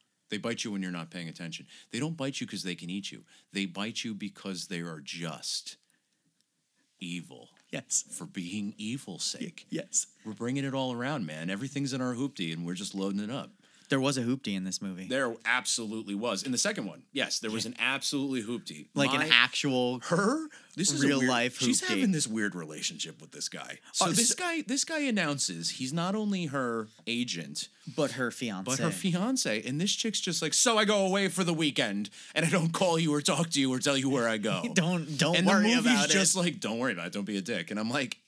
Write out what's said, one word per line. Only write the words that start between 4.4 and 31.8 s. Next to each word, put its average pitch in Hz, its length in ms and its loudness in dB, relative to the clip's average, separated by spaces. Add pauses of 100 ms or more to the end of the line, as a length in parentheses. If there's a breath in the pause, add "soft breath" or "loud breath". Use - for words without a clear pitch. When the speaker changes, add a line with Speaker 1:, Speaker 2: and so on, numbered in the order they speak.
Speaker 1:
they 87 120 -4
are 80 200 -8
just - 760 -8 (1200)
evil. 82 500 -10 (200)
Speaker 2:
Yes. - 400 -4
Speaker 1:
For - 160 -10
being 98 520 -6
evil's 107 460 -6
sake. - 460 -8
Speaker 2:
Yes. - 360 -2 (180)
Speaker 1:
We're 107 80 -8
bringing 123 320 -4
it 135 100 -4
all 131 180 0
around, 120 340 -4
man. 78 240 -6
Everything's 135 420 -2
in 131 80 -2
our 127 140 0
hoopty, 117 380 -4
and 82 120 -6
we're 87 100 -4
just 95 200 -8
loading 98 260 0
it 104 100 -6
up. 110 200 -6 (400 soft breath)
Speaker 2:
There 135 100 4
was 139 160 2
a 127 60 0
hoopty 117 340 0
in 92 80 -2
this 92 160 -4
movie. 92 260 -8
Speaker 1:
There 127 380 -2
absolutely 110 720 0
was. 104 280 0
In 131 100 -2
the 120 60 2
second 196 280 0
one, 87 160 -12 (100)
yes, - 260 -2
there 110 120 -2
was 110 160 -2
Speaker 2:
Yeah. - 60 -6
Speaker 1:
an - 60 -12
absolutely 135 640 0
hoopty. 110 520 -8
Speaker 2:
Like 139 180 4
an 143 60 2
Speaker 1:
My 156 100 2
Speaker 2:
actual 123 760 4
Speaker 1:
her? 247 440 2 (260 loud breath)
This - 160 2
is 143 140 2
a - 20 6
Speaker 2:
real 139 120 6
Speaker 1:
weird, 127 120 4
Speaker 2:
life 123 280 2
Speaker 1:
she's 127 240 4
Speaker 2:
hoopty. 370 60 -2
Speaker 1:
having 277 240 4
this 151 140 2
weird 107 280 0
relationship 80 680 -8
with 73 120 -20
this - 180 -6
guy. 143 300 -12 (120)
So 190 140 2
Speaker 2:
Uh, 170 60 0
Speaker 1:
this - 180 4
Speaker 2:
so - 60 0
Speaker 1:
guy, 330 260 -2
this 269 220 -2
guy 320 160 -2
announces 170 720 -2
he's 131 200 -6
not 170 220 -2
only 202 320 -2
her 120 420 -2 (180)
agent, 110 600 -4 (260 soft breath)
Speaker 2:
But 135 180 0
her 123 180 -2
fiance. 101 340 -6
Speaker 1:
but 127 140 -2
her 165 120 2
fiance. 175 720 0
And 131 160 -2
this 196 160 2
chick's - 260 -2
just 165 200 -2
like, 160 140 0
"So 226 240 6
I 214 80 6
go 202 180 4
away 190 240 4
for 190 160 2
the 170 100 2
weekend, 120 540 2 (260 loud breath)